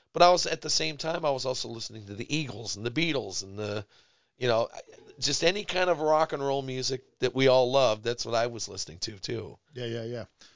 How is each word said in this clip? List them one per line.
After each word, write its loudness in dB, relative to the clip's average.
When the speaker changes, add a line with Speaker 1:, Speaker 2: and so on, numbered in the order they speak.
Speaker 1:
but 0
I 10
was, 4
at -4
the -6
same -2
time, -4
I 2
was -4
also -4
listening -10
to -12
the -4
Eagles -6
and -8
the -2
Beatles -2
and -12
the, -4
you -2
know, 2
just 0
any 2
kind 2
of 2
rock 4
and -4
roll 0
music -4
that 0
we 6
all 6
loved. 4
That's -2
what -2
I 4
was -8
listening -10
to -6
too. -8
Speaker 2:
Yeah, -8
yeah, -6
yeah. -8